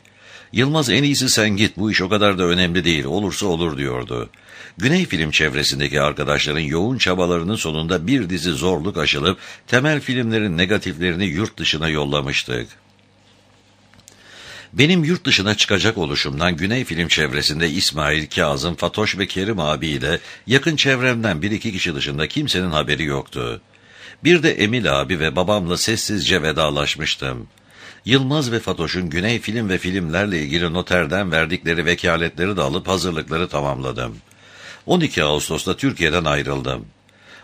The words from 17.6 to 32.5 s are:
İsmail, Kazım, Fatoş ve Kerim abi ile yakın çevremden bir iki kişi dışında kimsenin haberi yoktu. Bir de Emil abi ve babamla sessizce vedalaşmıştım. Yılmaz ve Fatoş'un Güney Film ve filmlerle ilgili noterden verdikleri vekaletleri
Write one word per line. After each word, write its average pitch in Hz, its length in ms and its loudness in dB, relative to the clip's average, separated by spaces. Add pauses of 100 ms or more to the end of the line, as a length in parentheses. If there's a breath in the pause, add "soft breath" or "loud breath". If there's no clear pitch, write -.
İsmail, 76 560 0
Kazım, 78 480 0
Fatoş 90 440 -2
ve 98 80 0
Kerim 98 340 -2
abi 76 280 0
ile 73 300 -2 (280 loud breath)
yakın 139 300 2
çevremden 123 640 0
bir 104 80 -2
iki 107 220 -2
kişi 90 220 -2
dışında 71 340 -2
kimsenin 92 420 0
haberi 73 340 0
yoktu. 65 560 -4 (640 loud breath)
Bir 165 180 6
de 151 100 4
Emil 101 480 2
abi 71 200 -2
ve 76 160 0
babamla 90 400 0
sessizce 92 640 0
vedalaşmıştım. 73 1080 -2 (560 loud breath)
Yılmaz 131 480 2
ve 113 80 0
Fatoş'un 90 500 -2
Güney 104 300 0
Film 107 280 -4
ve 92 100 0
filmlerle 90 640 0
ilgili 82 300 -2
noterden 90 600 0
verdikleri 80 520 0
vekaletleri 85 720 0